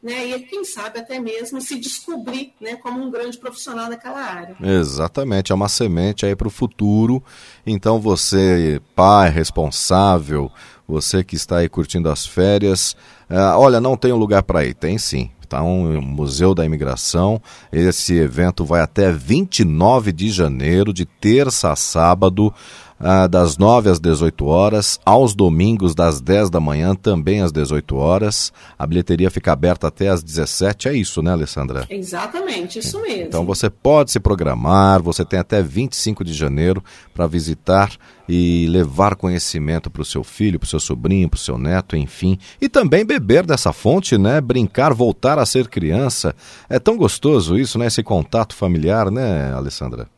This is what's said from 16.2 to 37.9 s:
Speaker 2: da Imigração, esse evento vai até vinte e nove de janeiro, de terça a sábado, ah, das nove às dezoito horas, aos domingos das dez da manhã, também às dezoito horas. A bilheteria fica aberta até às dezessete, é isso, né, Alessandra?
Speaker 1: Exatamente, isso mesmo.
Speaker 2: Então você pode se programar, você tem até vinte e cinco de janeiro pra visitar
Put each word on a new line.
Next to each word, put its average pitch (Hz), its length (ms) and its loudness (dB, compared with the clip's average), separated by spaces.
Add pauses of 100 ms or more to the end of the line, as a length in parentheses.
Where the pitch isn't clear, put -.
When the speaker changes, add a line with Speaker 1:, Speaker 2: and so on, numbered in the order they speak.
Speaker 2:
da 82 100 -2
Imigração, 80 760 -2 (300)
esse 85 440 2
evento 82 480 0
vai 82 180 2
até 95 280 2
vinte 87 500 0
e 110 40 4
nove 98 480 2
de 92 180 -4
janeiro, 85 600 0
de 90 120 -4
terça 117 680 2
a 73 40 -2
sábado, 92 800 2 (480)
ah, 92 240 4
das 87 300 2
nove 107 320 4
às 87 100 4
dezoito 80 460 0
horas, 101 600 2
aos 110 280 6
domingos 92 600 2
das 82 260 0
dez 95 300 2
da 85 100 0
manhã, 78 340 0
também 95 460 0
às 87 100 0
dezoito 73 460 -4
horas. 95 560 0 (260)
A 71 80 -6
bilheteria 87 440 0
fica - 220 -2
aberta 85 340 0
até 98 220 -2
às 87 140 0
dezessete, 82 640 -4
é 135 60 -2
isso, 101 300 -4
né, 87 100 0
Alessandra? 67 560 -6
Speaker 1:
Exatamente, 196 920 -8
isso 381 220 -8
mesmo. 240 220 -8
Speaker 2:
Então 165 240 -4
você 95 240 -2
pode 147 400 2
se 117 100 -2
programar, 90 840 4
você 85 220 -2
tem 95 140 -4
até 98 240 0
vinte 90 320 -4
e - 20 -8
cinco 107 260 -4
de 85 120 -6
janeiro 78 500 0 (300)
pra 85 120 -2
visitar 87 720 0 (320)